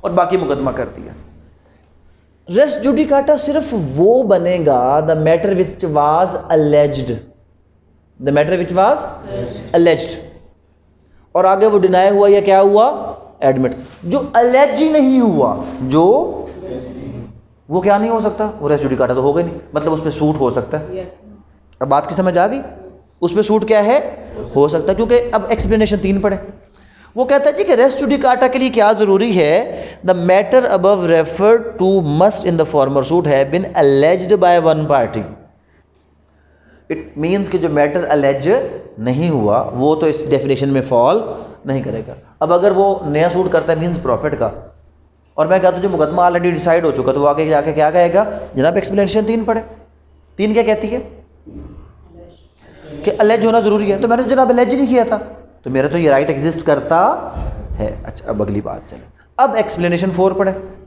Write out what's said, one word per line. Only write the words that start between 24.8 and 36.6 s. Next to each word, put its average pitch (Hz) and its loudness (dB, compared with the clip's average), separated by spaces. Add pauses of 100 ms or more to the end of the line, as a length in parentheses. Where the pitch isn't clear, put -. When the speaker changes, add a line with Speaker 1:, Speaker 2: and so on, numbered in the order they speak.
Speaker 1:
है, 190 2
क्योंकि 233 2
अब 220 -2
explanation 220 0
तीन 196 -2
पढ़े। 196 -2 (760)
वो 247 0
कहता 277 2
है 285 -6
जी 403 -2
कि 349 2
रेस 262 2
जुडिकाटा 262 2
के 254 -2
लिए 254 0
क्या 214 4
ज़रूरी 202 2
है? 175 0 (180)
The 180 2
matter 196 2
above 190 2
referred 190 2 (180)
to 190 2 (200)
must 208 0
in 170 0
the 151 2
former 139 2
suit 160 0
have 139 2
been 185 -2
alleged 165 2
by 175 4
one 156 0
party। 120 0 (1700)